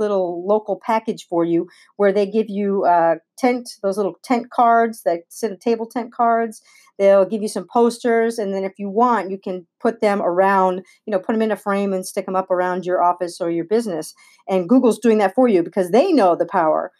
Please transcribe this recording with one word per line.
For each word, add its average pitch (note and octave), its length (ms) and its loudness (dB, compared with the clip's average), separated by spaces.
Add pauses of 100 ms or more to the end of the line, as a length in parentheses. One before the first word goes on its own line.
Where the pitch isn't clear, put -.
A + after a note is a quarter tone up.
little F#3 440 -2
local G#3 400 -2
package A3+ 440 -4
for E3+ 160 0
you," E3+ 240 0 (280)
where G3+ 160 2
they G3+ 140 0
give G#3 240 -2
you, G3 340 -2
uh, E3 300 4 (240)
tent, B3 320 -2 (100)
those G3 160 -4
little G3 280 -4
tent A#3+ 260 -4
cards A#3 540 2
that E3+ 240 0
sit G#3+ 240 -8
at F#3 80 -16
table A3+ 260 -2
tent A#3 260 -8
cards. A#3 480 0 (380)
They'll G3 260 6
give G3+ 180 -4
you G#3+ 60 -4
some F#3+ 240 -8
posters, A#3 680 0
and G3 120 -4
then F#3+ 120 -4
if F#3+ 120 -8
you G3+ 140 -8
want, G#3+ 400 0
you F#3+ 80 -8
can F#3 300 -10 (100)
put A#3 220 -4
them G3+ 200 0
around, F#3 640 2 (220)
you A3 60 -8
know, F#3+ 80 0
put A3+ 160 -4
'em A3 60 0
in A3 100 -2
a G3 40 -2
frame G3+ 360 -4
and F#3 120 -4
stick F#3+ 220 -8
'em F#3+ 80 -6
up F#3+ 160 -2
around F3+ 340 -2
your F3+ 160 -2
office F3 400 -2
or E3+ 100 -4
your E3+ 140 -4
business. G3 480 -4 (360)
And F#3 200 -2
Google's B3 300 4
doing A3 200 2
that G3+ 180 0
for B3+ 100 4
you F#3+ 160 4
because F3+ 280 -4
they D#4+ 220 4
know G3 220 4
the E3+ 100 -2
power D#3+ 560 0